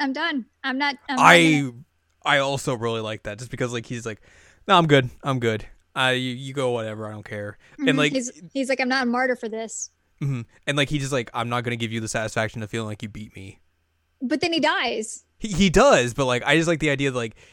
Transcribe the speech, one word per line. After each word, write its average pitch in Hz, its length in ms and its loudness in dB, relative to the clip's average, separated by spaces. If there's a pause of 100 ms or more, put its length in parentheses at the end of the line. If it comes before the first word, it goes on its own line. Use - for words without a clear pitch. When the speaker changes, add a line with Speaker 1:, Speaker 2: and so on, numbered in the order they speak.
Speaker 1:
I'm 269 120 -2
done. 294 320 -4 (200)
I'm 262 120 -2
not, 285 200 -2 (120)
I'm 277 80 -4
not 196 80 4
Speaker 2:
I, 170 160 10 (200)
Speaker 1:
gonna" 131 120 -4 (520)
Speaker 2:
I 147 140 4
also 139 360 0
really 113 260 -2
like 110 220 -8
that, 104 160 -10
just 120 140 -16
because, 120 200 -2
like, 117 140 -6
he's 117 180 -8
like, 110 160 -8 (460)
"No, 196 100 6
I'm 165 120 6
good. 135 200 6 (140)
I'm 135 160 -2
good. 113 280 0 (280)
I, 127 180 2
you, 127 200 -2
you 135 200 -12
go 131 200 0
whatever. 110 340 -6
I 107 60 -10
don't 107 120 -12
care." 104 340 -10 (160)
Speaker 1:
Mm-hmm. 277 160 -2
Speaker 2:
And, 262 80 2
like - 140 2
Speaker 1:
He's, 254 200 -4 (200)
he's 269 160 -2
like, 262 120 0
"I'm 254 80 0
not 262 160 0
a - 20 0
martyr 247 300 0
for 233 120 -8
this." 220 420 -10 (300)
Speaker 2:
Mm-hmm. 139 200 -2 (260)
And, 143 100 -2
like, 139 140 0
he 151 80 -2
just, 135 140 -6
like, 123 200 -2
"I'm 120 160 -4
not 120 140 -2
gonna 120 140 -4
give 113 160 -6
you 113 80 -4
the 110 80 -6
satisfaction 110 540 -4
of 104 80 -10
feeling 113 180 -6
like 107 160 -10
you 107 40 -8
beat 107 280 -14
me." 95 240 -18 (600)
Speaker 1:
But 269 200 -2
then 339 120 -2
he 330 60 0
dies. 262 680 -2 (140)
Speaker 2:
He, 226 100 -8
he 190 220 4
does, 175 420 6
but, 139 140 -2
like, 123 180 0
I 143 120 4
just 165 100 2
like 165 140 2
the 156 100 2
idea 139 220 0
that, 123 40 -6
like, 117 200 -4 (160)